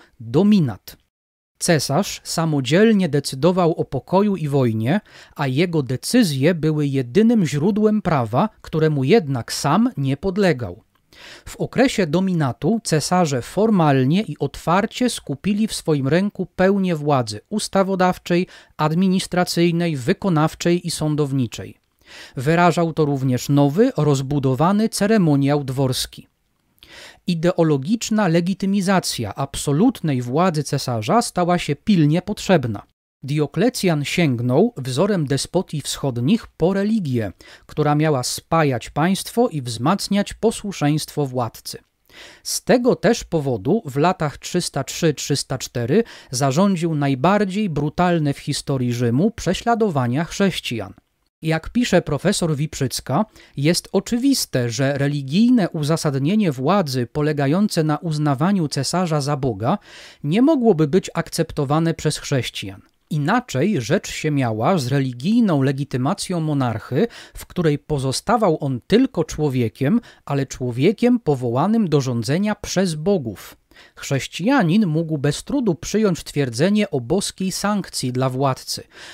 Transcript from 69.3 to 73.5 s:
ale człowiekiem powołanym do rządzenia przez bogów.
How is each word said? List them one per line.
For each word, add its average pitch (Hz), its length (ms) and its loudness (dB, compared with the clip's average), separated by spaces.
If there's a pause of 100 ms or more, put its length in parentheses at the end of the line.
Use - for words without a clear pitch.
ale 139 220 -2
człowiekiem 170 720 0
powołanym 147 680 0
do 147 120 2
rządzenia 131 540 -2
przez 180 400 -2
bogów. 151 640 -4 (380)